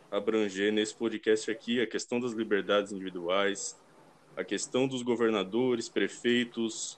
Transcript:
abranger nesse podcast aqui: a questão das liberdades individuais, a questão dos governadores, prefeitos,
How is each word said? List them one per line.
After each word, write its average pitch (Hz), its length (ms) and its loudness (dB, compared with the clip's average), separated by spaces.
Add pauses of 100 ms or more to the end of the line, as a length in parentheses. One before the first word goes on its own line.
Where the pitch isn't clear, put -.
abranger 104 600 2
nesse 107 240 0
podcast 110 560 0
aqui: 117 300 -2
a 110 40 2
questão - 320 -4
das 123 140 -2
liberdades 104 600 2
individuais, 95 840 -2 (600)
a 95 80 -4
questão 123 420 0
dos 131 140 -4
governadores, 113 880 0
prefeitos, 117 1080 -2